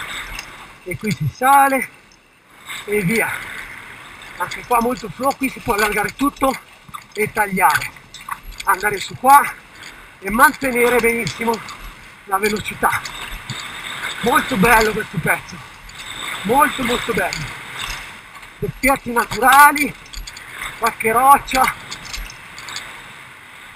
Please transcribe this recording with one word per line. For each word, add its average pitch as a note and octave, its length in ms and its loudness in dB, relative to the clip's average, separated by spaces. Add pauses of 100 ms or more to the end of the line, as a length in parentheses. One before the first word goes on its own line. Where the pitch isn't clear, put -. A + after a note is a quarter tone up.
(840)
E F3+ 140 -8
qui G#3+ 140 -4
si D3+ 160 -2
sale C4+ 600 4 (960)
e G#3 160 -2
via. F3+ 280 2 (1080)
Anche G3 280 -6
qua A#3+ 140 2
molto A3+ 300 -2
flow, B3+ 260 -2
qui C4 140 -4
si - 100 -12
può A#3 140 -2
allargare G3+ 420 0
tutto C4+ 420 0 (540)
e G#3+ 220 -2
tagliare, F#3+ 580 2 (720)
andare G3 380 0
su - 160 -10
qua C4+ 260 8 (760)
e G3 100 -8
mantenere A#3+ 720 4
benissimo A#3 580 0 (680)
la G3 120 0
velocità. - 640 0 (1200)
Molto C4 340 2
bello A3 380 6
questo G3+ 240 -6
pezzo, E3+ 400 -2 (840)
molto, C4 400 2
molto A#3 280 -2
bello. F3 340 -2 (1120)
Doppiati B3 520 -2
naturali, C4 840 6 (840)
qualche A3 360 0
roccia, C4 600 4 (2000)